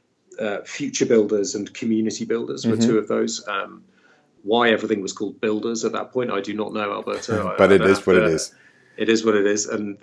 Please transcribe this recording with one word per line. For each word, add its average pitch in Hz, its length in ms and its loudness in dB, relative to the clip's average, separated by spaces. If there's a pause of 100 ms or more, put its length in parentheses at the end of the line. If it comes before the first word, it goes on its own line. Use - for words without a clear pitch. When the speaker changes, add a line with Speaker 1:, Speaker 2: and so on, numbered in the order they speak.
(400)
Speaker 1:
uh, 104 240 -6
Future 135 420 -4
Builders 107 480 2
and 101 180 -8
Community 110 520 -2
Builders 123 420 -4
were 110 100 2
Speaker 2:
Mm-hmm. 113 140 4
Speaker 1:
two 113 80 4
of 104 100 -4
those. 113 400 -4
Um, 95 360 -6 (580)
why 117 280 2
everything 107 300 0
was 95 140 -6
called - 260 -8
Builders 110 460 -2
at 110 60 -4
that 101 200 -8
point, 123 180 -2
I 101 100 -2
do 101 120 -6
not 104 220 -6
know, 104 180 -4
Alberto. 104 640 -4
Speaker 2:
<laughs> - 40 -8
But 95 120 8
Speaker 1:
I, - 20 8
I 98 40 10
Speaker 2:
it - 20 10
Speaker 1:
don't 90 120 4
Speaker 2:
is 98 80 4
Speaker 1:
have - 80 -8
Speaker 2:
what 95 100 6
it - 40 4
Speaker 1:
the 80 140 2
Speaker 2:
is. - 200 -6 (420)
Speaker 1:
It 107 120 -4
is 110 160 2
what 110 100 4
it 101 120 2
is. 101 200 0
And, 104 360 -6